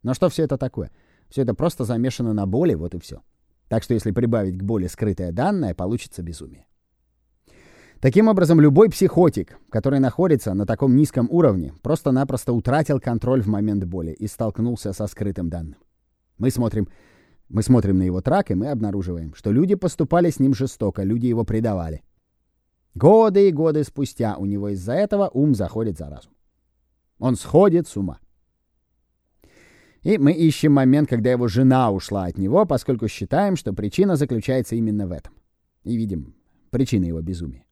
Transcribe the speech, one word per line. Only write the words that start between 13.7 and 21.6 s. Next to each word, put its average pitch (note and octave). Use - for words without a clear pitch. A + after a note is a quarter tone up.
боли E2+
и G#2+
столкнулся A2
со G#2+
скрытым F#2+
данным. D#2+
Мы B2+
смотрим, A2
мы G#2+
смотрим G2+
на F#2
его F2+
трак, F#3+
и F#2
мы A2
обнаруживаем, F#2
что -
люди F3+
поступали E3+
с -
ним C3+
жестоко, G#2
люди A#2
его A#2
предавали. G2